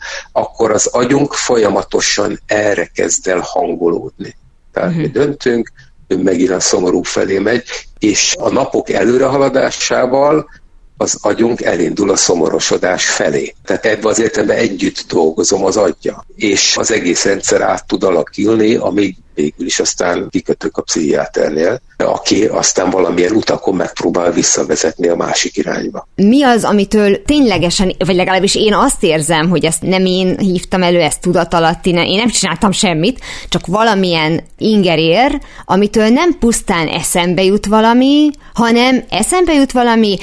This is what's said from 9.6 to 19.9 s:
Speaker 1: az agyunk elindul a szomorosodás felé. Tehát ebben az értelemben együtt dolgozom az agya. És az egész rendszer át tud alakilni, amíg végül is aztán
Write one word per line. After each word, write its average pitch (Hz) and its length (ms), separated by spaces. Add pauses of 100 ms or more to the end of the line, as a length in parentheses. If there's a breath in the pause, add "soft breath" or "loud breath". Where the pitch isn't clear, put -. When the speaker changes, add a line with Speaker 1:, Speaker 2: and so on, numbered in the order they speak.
Speaker 1:
az 104 240
agyunk - 420
elindul 90 480
a 92 60
szomorosodás 90 920
felé. 71 460 (100)
Tehát - 220
ebben 107 240
az 104 100
értelemben 107 360
együtt 98 520
dolgozom 87 560
az 113 120
agya. - 480 (120)
És 101 400
az - 160
egész 87 320
rendszer 98 360
át 95 260
tud 95 180
alakilni, 104 680
amíg 98 420 (180)
végül 76 320
is - 140
aztán - 500